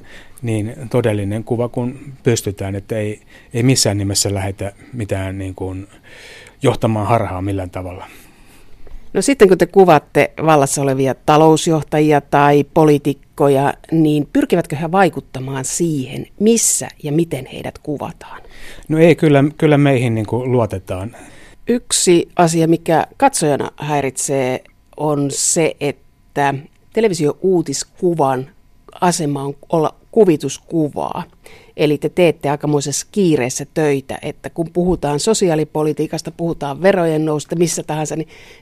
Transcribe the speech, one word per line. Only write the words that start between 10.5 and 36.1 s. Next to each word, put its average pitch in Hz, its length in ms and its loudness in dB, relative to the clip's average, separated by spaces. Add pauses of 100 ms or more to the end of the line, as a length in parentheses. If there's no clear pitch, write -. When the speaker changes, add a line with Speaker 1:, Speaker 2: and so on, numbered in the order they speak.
Speaker 2:
olevia 135 320 0
talousjohtajia 151 1080 4
tai 143 440 4 (100)
poliitikkoja, 143 1000 2 (180)
niin 151 400 2
pyrkivätkö 185 440 0
he 160 160 -6
vaikuttamaan 135 720 -2
siihen, 143 600 -4 (140)
missä 214 480 2 (140)
ja 147 100 -6
miten 147 340 -2
heidät - 320 -12
kuvataan? - 640 -12 (460)
Speaker 1:
No 156 100 0
ei, 165 180 8
kyllä, 143 280 4 (140)
kyllä 151 200 4
meihin 127 360 2
niin 110 120 -2
kuin 123 260 -4
luotetaan. 98 640 -4 (520)
Speaker 2:
Yksi 208 680 0
asia, 165 320 2
mikä 160 380 0 (100)
katsojana 151 600 0
häiritsee, 135 880 -4 (320)
on 143 340 -2
se, - 500 0
että - 720 -4 (380)
televisiouutiskuvan 160 1600 -2 (500)
asema 151 420 -2
on 139 120 -6 (140)
olla 160 260 0 (160)
kuvituskuvaa. 151 1120 0 (540)
Eli 147 220 2
te 156 100 -4
teette 151 420 2
aikamoisessa 147 600 -2
kiireessä 147 640 0
töitä, 139 480 -2
että 143 280 -12
kun 165 220 -6
puhutaan 160 480 -2
sosiaalipolitiikasta, 156 1120 -2